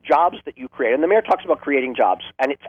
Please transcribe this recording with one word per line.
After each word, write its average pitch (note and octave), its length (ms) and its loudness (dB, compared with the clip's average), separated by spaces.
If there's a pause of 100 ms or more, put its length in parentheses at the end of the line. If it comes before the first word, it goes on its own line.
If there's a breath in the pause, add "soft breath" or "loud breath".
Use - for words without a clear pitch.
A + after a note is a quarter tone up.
jobs E3 420 2
that - 120 -14
you C3 100 -12
create. A#2+ 260 -2
And C#3 80 0
the D#3+ 60 2
mayor G#3+ 160 4
talks - 200 -2
about E3 180 -2
creating C3 340 -2
jobs, G2 280 0 (140)
and C3+ 140 0
it's - 180 -10